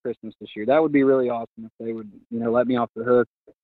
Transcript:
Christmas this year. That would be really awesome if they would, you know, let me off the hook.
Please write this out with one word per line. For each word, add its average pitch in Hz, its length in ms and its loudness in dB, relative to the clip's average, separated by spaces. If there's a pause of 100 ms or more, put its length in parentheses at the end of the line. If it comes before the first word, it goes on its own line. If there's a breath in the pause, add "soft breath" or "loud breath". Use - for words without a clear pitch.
Christmas 113 380 -10
this 104 120 -18
year. 107 120 -8
That 143 160 4
would 156 100 0
be 139 120 4
really 135 260 2
awesome 117 340 -8
if 113 160 -18
they 113 140 -8
would, 110 180 -12 (180)
you 117 100 -6
know, 117 120 -2
let 120 160 2
me 123 80 0
off 120 180 -2
the 113 120 -10
hook. 123 220 4 (360)